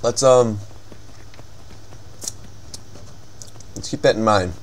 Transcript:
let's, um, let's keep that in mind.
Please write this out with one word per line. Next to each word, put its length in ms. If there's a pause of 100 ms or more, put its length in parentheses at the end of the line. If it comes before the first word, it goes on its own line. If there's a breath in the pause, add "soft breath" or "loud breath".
let's, 180
um, 360 (3250)
let's 160
keep 120
that 140
in 60
mind. 300 (100)